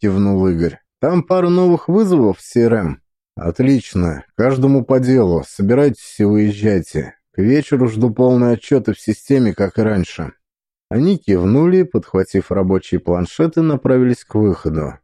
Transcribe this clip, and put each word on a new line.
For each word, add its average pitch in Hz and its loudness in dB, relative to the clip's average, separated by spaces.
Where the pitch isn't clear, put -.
кивнул 98 0
Игорь. 85 -2
«Там 165 0
пару 180 0
новых 175 0
вызовов 170 2
в - -20
C - -2
R 117 2
M». 85 -4
«Отлично. 87 -2
Каждому 131 0
по 131 2
делу. 110 2
Собирайтесь 120 -2
и 107 2
выезжайте. 104 -2
К - -10
вечеру 127 0
жду 110 -2
полные 123 2
отчёты 113 -2
в - -12
системе, 117 -2
как 98 -4
и 113 0
раньше». 92 -4
Они 160 0
кивнули, 131 2
подхватив 95 -4
рабочие 92 -2
планшеты, 117 -2
направились 127 0
к - -10
выходу. 80 -2